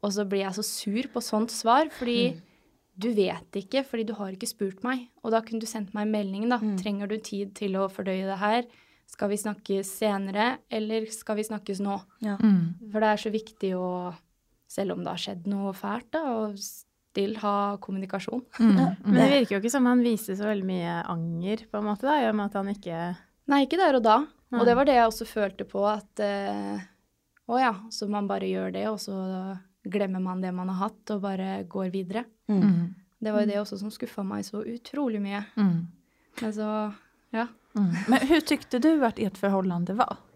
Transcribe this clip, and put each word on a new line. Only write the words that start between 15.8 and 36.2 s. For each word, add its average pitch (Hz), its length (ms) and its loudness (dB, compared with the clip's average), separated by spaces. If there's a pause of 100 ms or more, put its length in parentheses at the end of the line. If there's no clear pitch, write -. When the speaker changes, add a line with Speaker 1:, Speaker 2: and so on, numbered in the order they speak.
Speaker 1:
da, 311 140 -2
å 220 320 -4
still - 800 -6
ha 202 400 0
kommunikasjon. 190 680 -6 (160)
Speaker 3:
Mm. 220 180 8
Speaker 2:
Ja. 175 260 4
Speaker 3:
Mm. - 20 -4
Speaker 4:
Men 202 100 4
det - 140 8 (180)
virker 202 80 0
jo 196 60 0
ikke 233 100 0
som 262 140 4
han 247 180 6
viste 214 320 0
så 202 100 -6
veldig 208 200 -2
mye 170 420 -2
anger, 170 500 -4 (140)
på 214 60 -4
en 208 80 -2
måte, 208 160 -2
da, 285 200 2
i 233 80 2
og 214 60 0
med 208 100 0
at 202 80 -4
han 196 140 -2
ikke 175 500 -6 (300)
Speaker 1:
Nei, 277 180 4
ikke 302 120 -2
der 349 180 6
og 247 80 4
da. 220 140 8
Og 302 100 0 (240)
Speaker 4:
Nei. 240 140 4
Speaker 1:
det 240 100 8
var 269 100 4
det 277 100 6
jeg 233 120 8
også 220 200 -2
følte 196 380 -4
på, 202 200 -2
at, 208 340 -2
eh, 202 600 -4 (680)
å 240 120 2
ja, 254 140 2 (160)
så 214 200 -6
man 208 180 -2
bare 196 220 -2
gjør 185 240 -4
det, 196 140 -4
og 214 100 -4
så 190 600 -6 (300)
glemmer 190 320 0
man 185 220 -2
det 185 100 -2
man 180 160 -4
har 190 220 -2
hatt, - 220 -12
og 208 100 -4
bare 190 440 -4
går 185 260 -4
videre. 190 340 -6 (240)
Speaker 2:
Mm. 202 140 4
Speaker 3:
Mm. 175 320 4 (260)
Speaker 1:
Det 214 100 -2
var 208 100 4
jo 214 40 4
det 202 100 0
Speaker 4:
Mm. 202 60 0
Speaker 1:
også 208 180 -6
som 208 120 -6
skuffa 214 340 -8
meg 202 180 -4
så 208 220 -8
utrolig 233 560 -4
mye. 202 240 -4 (100)
Speaker 3:
Mm. 175 320 4 (540)